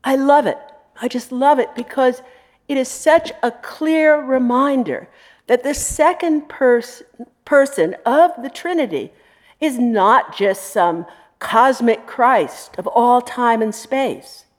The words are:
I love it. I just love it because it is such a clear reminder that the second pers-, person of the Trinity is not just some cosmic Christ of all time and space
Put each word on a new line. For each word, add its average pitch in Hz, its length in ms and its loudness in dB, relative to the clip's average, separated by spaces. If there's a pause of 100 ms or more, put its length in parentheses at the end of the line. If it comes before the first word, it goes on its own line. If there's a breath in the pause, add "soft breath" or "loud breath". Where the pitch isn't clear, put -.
I 269 120 0
love 277 320 4
it. - 100 -2 (420)
I 240 80 -6
just 247 240 -8
love 269 280 2
it - 160 -4
because 254 480 -2 (440 soft breath)
it 277 100 -4
is 262 100 -2
such 320 440 0 (120)
a 233 80 -2
clear 311 680 0
reminder 254 920 -2 (380 soft breath)
that 247 160 0
the 285 100 -2
second 320 760 -2
pers-, - 560 0 (400)
person 185 640 2
of 320 260 4 (100)
the 269 80 -10
Trinity 269 640 -4 (480 soft breath)
is 285 180 -2
not 226 560 2
just 196 380 -2
some 170 340 0 (340 loud breath)
cosmic 240 680 2
Christ 240 720 0
of 185 100 -8
all 240 340 2
time 233 400 -2
and 214 140 -4
space - 720 -8 (140)